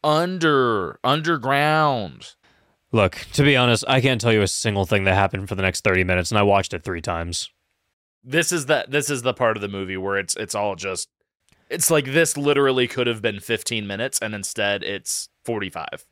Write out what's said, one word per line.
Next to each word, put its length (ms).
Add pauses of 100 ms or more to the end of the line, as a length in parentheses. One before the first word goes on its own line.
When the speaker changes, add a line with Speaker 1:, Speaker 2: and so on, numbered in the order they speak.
Speaker 1:
Under, 1000
underground. 1300 (560)
Speaker 2:
Look, 420
to 100
be 120
honest, 320
I 140
can't 180
tell 140
you 80
a 60
single 380
thing 200
that 100
happened 340
for 60
the 60
next 220
thirty 200
minutes, 280
and 60
I 60
watched 300
it 100
three 180
times. 480 (760)
Speaker 1:
This 280
is 160
the, 200
this 220
is 120
the 120
part 240
of 40
the 80
movie 280
where 200
it's, 180
it's 180
all 220
just, 320 (640)
it's 200
like 160
this 300
literally 520
could 200
have 140
been 180
fifteen 480
minutes, 320
and 160
instead 480
it's 460 (140)
forty-five. 680